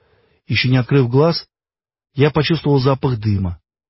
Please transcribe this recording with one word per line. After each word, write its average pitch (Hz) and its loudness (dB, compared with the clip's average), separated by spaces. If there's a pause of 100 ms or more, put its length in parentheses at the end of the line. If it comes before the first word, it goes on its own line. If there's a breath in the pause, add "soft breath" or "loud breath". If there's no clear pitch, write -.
(480)
Еще 120 -2
не 131 2
открыв 127 0
глаз, 151 0 (640)
я 139 2
почувствовал 143 0
запах 131 -2
дыма, 98 -4 (300)